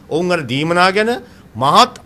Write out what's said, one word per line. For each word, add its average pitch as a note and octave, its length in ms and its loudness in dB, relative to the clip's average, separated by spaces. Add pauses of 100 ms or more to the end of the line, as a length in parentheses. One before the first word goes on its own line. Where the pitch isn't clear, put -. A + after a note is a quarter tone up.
ඔවුන් F3+ 240 -2
අර E3+ 100 0
දීමනා E3 500 0
ගැන G#3+ 180 0 (460)
මහත් F3 360 2 (140)